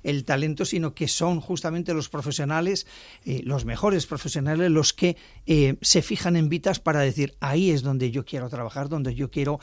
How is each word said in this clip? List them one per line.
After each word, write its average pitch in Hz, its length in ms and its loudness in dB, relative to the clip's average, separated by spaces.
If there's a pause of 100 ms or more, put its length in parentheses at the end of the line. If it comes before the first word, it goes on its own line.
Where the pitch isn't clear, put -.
el 143 240 -2
talento, 147 400 0
sino 165 300 -2
que 151 120 -2
son 170 320 0
justamente 170 540 -4
los 151 160 -2
profesionales, 156 800 -2 (380)
eh, 131 180 -4
los 127 220 -4
mejores 165 420 0
profesionales, 156 640 0
los 156 200 4
que, 175 260 0 (280)
eh, 143 380 4
se - 180 4
fijan 175 340 0
en 156 140 4
Vitas 170 300 0
para 151 220 2
decir, 135 400 0
"Ahí 156 280 2
es 139 140 2
donde 131 260 0
yo 123 160 -4
quiero 127 240 -8
trabajar, 131 400 -6
donde 139 240 -2
yo 127 160 -4
quiero, 143 340 -2